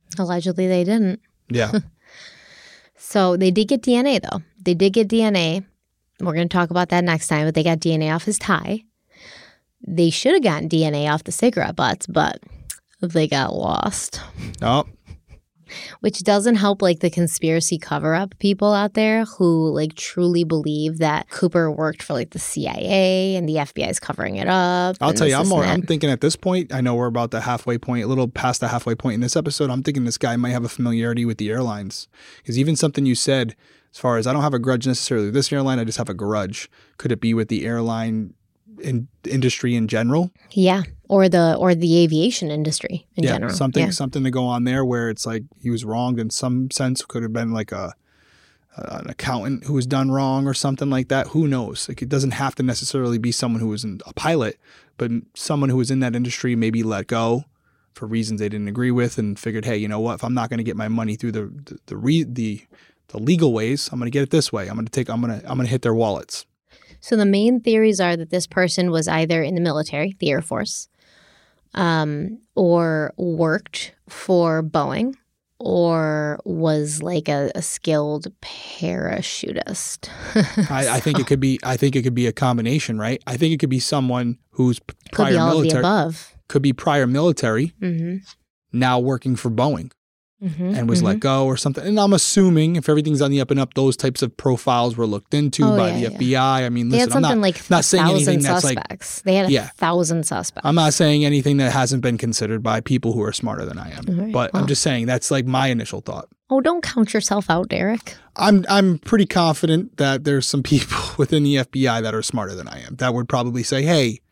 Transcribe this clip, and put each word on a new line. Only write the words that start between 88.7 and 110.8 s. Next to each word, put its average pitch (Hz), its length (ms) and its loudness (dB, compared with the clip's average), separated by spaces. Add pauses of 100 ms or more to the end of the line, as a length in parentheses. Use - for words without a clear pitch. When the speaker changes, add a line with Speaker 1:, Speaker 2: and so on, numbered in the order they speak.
Speaker 2:
now 123 280 2
working 127 360 0
for 120 140 -2
Boeing. 120 400 0 (520)
Speaker 1:
Mm-hmm, 180 320 -4
Speaker 2:
and 120 140 0
was - 160 4
let 98 80 2
Speaker 1:
mm-hmm. 107 80 0
Speaker 2:
go 135 260 2
or 131 100 2
something. 139 300 -4
And 208 140 2
I'm 202 120 6
assuming 170 600 4
if 160 140 -2
everything's 151 340 4
on 139 80 2
the 139 100 2
up 127 120 0
and 139 80 2
up, 127 140 -2
those 135 220 2
types 131 260 -2
of 120 140 -4
profiles 120 600 2
were 117 100 0
looked 104 280 -4
into 147 300 2
Speaker 1:
Oh, 107 120 6
Speaker 2:
by 107 140 2
Speaker 1:
yeah, - 40 -2
Speaker 2:
the 120 60 -2
Speaker 1:
yeah. 117 80 0
Speaker 2:
F 104 100 -8
B 127 160 2
I. 131 300 4
I 123 40 -2
mean, 120 200 0
Speaker 1:
They 226 100 4
had 240 120 4
Speaker 2:
listen, 269 80 2
I'm 269 40 4
not, 247 60 4
Speaker 1:
something 226 140 2
like 190 280 0
Speaker 2:
not 175 140 6
saying 165 240 4
anything 165 320 4
Speaker 1:
a - 20 2
thousand 139 100 2
Speaker 2:
that's, 127 120 2
like, 131 140 0
Speaker 1:
suspects. - 440 -12
They 190 140 4
had 196 100 2
a 143 60 4
Speaker 2:
Yeah. 120 240 2
Speaker 1:
thousand 165 500 0
suspects. - 400 -6
Speaker 2:
I'm 143 80 4
not 156 200 4
saying 147 300 4
anything 143 340 2
that 131 120 2
hasn't 127 320 2
been 120 160 0
considered 113 420 -2
by 110 200 0
people 123 320 0
who 110 100 0
are 104 100 -2
smarter 107 320 -6
than - 140 -8
I - 140 -12
am. - 160 -12
Speaker 1:
All 180 80 0
right, 208 160 -2
Speaker 2:
But 123 200 0
I'm 190 100 0
Speaker 1:
well. - 40 0
Speaker 2:
just 139 160 0
saying 120 240 0
that's, 123 240 -2
like, 135 160 0
my 131 220 2
initial 113 320 -4
thought. - 280 -12 (220)
Speaker 1:
Oh, 269 100 4
don't 330 220 0
count - 320 0
yourself 208 340 0
out, 170 200 0
Derek. - 480 -4 (180)
Speaker 2:
I'm, 196 340 4
I'm 190 300 4
pretty 202 280 2
confident 165 720 0
that 135 260 0
there's 143 240 0
some 139 160 0
people - 420 0